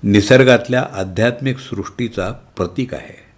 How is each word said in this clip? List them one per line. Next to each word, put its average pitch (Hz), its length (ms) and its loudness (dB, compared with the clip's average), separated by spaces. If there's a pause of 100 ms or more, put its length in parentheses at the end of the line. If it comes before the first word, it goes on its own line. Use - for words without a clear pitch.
निसर्गातल्या 123 880 4
आध्यात्मिक 113 640 -4
सृष्टीचा 101 760 -8 (240)
प्रतीक 123 380 -6
आहे. - 320 -16 (120)